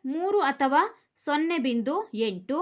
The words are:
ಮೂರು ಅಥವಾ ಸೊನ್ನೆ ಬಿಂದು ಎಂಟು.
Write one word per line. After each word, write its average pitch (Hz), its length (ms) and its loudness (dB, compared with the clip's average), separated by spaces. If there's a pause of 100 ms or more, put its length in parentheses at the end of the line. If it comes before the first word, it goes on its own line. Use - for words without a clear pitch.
(160)
ಮೂರು 392 260 0 (120)
ಅಥವಾ 269 280 4 (460)
ಸೊನ್ನೆ 311 400 0
ಬಿಂದು 240 300 0 (320)
ಎಂಟು. 190 320 -4